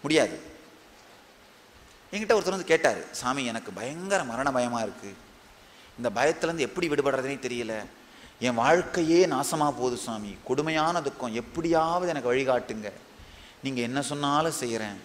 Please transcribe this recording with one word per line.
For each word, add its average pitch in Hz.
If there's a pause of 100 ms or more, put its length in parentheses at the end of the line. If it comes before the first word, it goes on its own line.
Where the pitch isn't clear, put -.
முடியாது. 143 (1700)
என்கிட்ட 208
ஒருத்தர் 190
வந்து 185
கேட்டாரு, 135
"சாமி, 123
எனக்கு 113
பயங்கர 160
மரண 127
பயமா 123
இருக்கு, 101 (800)
இந்த 117
பயத்துலேருந்து 165
எப்படி 165
விடுபடுறதுனே 135
தெரியல, 113 (520)
என் 120
வாழ்க்கையே 170
நாசமா 147
போகுது 120
சாமி, 104
கொடுமையான 160
துக்கம், 127
எப்படியாவது 165
எனக்கு 127
வழிகாட்டுங்க, 117 (680)
நீங்க 131
என்ன 127
சொன்னாலும் 147
செய்யறேன்." 110